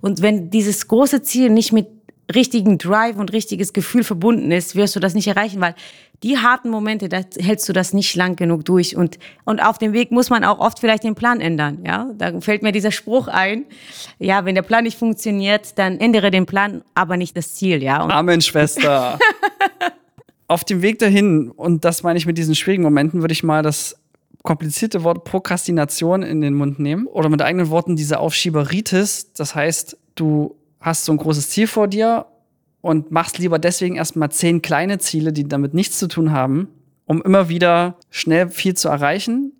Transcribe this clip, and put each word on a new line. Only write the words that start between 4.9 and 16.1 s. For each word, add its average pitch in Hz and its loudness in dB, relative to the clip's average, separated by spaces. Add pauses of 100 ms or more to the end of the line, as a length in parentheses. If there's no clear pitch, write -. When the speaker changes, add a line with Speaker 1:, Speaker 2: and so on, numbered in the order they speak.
Speaker 1:
du 175 -4
das 180 0
nicht 196 0
erreichen, 196 -2
weil 170 0 (480)
die 262 0
harten 247 2
Momente, 214 -4
da 185 -2 (180)
hältst 208 0
du 196 -2
das 185 0
nicht 196 0
lang 180 0
genug 170 0
durch. 175 2
Und, 180 -2 (260)
und 214 -2
auf 220 2
dem 214 -2
Weg 233 0
muss 240 2
man 226 2
auch 202 2
oft 226 -2
vielleicht 220 0
den 220 -2
Plan 240 -2
ändern, 151 -2
ja? 196 -4
Da 180 -4
fällt 208 -2
mir 214 0
dieser 208 0
Spruch - -2
ein, 202 -2 (540)
ja, 190 0
wenn 185 0
der 190 2
Plan 226 2
nicht 226 -4
funktioniert, 208 -2
dann 185 0
ändere 214 4